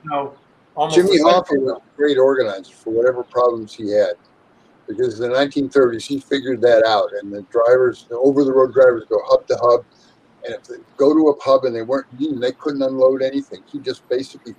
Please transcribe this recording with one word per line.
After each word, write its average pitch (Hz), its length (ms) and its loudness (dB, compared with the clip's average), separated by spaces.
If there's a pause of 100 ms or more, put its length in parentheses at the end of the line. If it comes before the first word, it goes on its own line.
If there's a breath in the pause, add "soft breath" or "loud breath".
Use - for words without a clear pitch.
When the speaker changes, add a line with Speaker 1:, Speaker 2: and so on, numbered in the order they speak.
Speaker 1:
You 151 80 -14
know, 139 240 -6 (400)
almost 160 220 -2
Speaker 2:
Jimmy 185 220 4
Speaker 1:
a - 20 2
Speaker 2:
Hoffa 170 400 2
was 131 180 -4
a - 180 -20
great 143 220 0
organizer 127 560 0
for - 160 -12
whatever 123 320 0
problems 117 500 -2
he 104 200 -8
had. 107 220 0 (720)
Because 113 340 -4
in 123 100 -4
the 127 60 -2
nineteen 139 320 -2
thirties, 120 360 2
he 139 140 -8
figured 131 440 -6
that 113 220 4
out, 107 260 0 (100)
and 101 120 -12
the 101 100 -12
drivers, 120 640 0
the 120 80 -10
over-the-road 135 560 2
drivers 123 360 4
go 107 160 -2
hub 131 220 0
to 127 160 -2
hub, 120 220 2 (600 soft breath)
and 113 100 -10
if - 100 -18
they 123 120 -18 (200)
go 143 180 2
to 156 140 4
a 143 80 2
pub 135 280 2
and 120 100 -2
they 113 80 -6
weren't 131 240 -4 (120)
union, 139 220 -6
they 123 120 -2
couldn't 143 300 -6
unload 131 400 2
anything. 135 440 -6
He 143 120 -14
just 127 300 -10
basically 123 500 -8